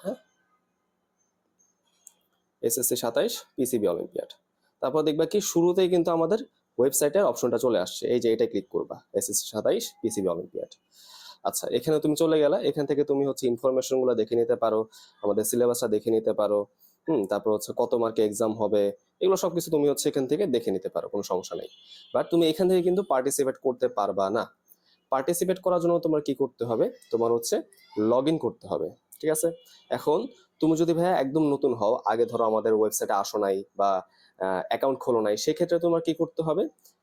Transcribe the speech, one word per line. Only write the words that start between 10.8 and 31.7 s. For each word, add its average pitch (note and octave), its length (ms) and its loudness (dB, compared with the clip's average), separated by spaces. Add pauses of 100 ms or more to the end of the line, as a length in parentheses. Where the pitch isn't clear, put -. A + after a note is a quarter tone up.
আচ্ছা, - 280 -6
এখানে D3 300 0
তুমি D3+ 160 0
চলে D#3+ 220 2
গেলা, C#3+ 220 4
এখান C#3+ 260 -2
থেকে C#3+ 180 0
তুমি C#3 220 0
হচ্ছে C3+ 200 -2
ইনফরমেশনগুলো C3 680 0
দেখে A2 200 0
নিতে A#2 220 2
পারো, A2 320 0 (340)
আমাদের G#2 220 0
সিলেবাসটা A#2+ 440 0
দেখে G#2+ 220 0
নিতে A2 220 2
পারো, G#2 340 0 (420)
হুম, C3 180 0
তারপর G#2 280 -2
হচ্ছে G#2+ 220 -4
কত A#2+ 180 0
মার্কে A2+ 300 0
এক্সাম G#2+ 280 0
হবে, G#2 400 0 (280)
এগুলো F#3+ 160 2
সবকিছু E3+ 340 -4
তুমি D3 180 2
হচ্ছে C#3+ 200 -2
এখান C#3 180 -2
থেকে D#3+ 200 0
দেখে A#2+ 240 -2
নিতে F#2+ 180 -4
পারো, - 200 -6
কোনো G2+ 140 -6
সমস্যা F#2 340 -6
নেই। - 120 -12 (460)
But C3+ 160 0
তুমি E3+ 180 2
এখান E3+ 200 0
থেকে F#3 140 2
কিন্তু F3+ 200 0
পার্টিসিপেট C3 600 0
করতে B2+ 260 0
পারবা G2 420 -2
না। - 240 -2 (540)
পার্টিসিপেট F#3 520 -2
করার F3+ 200 0
জন্য E3+ 180 2
তোমার D#3 240 0
কি D3 120 -2
করতে C3 300 -4
হবে, A#2+ 260 0 (200)
তোমার A#2 220 2
হচ্ছে A#2+ 300 0 (360)
log A#2 320 2
in D#3+ 80 2
করতে - 280 -6
হবে, E2 240 -4 (300)
ঠিক D3+ 100 -2
আছে? D#3+ 220 0 (380)
এখন D#3 360 -2 (340)
তুমি D#3+ 160 2
যদি E3 160 2
ভাইয়া E3+ 240 2
একদম C#3+ 360 0
নতুন C#3 220 2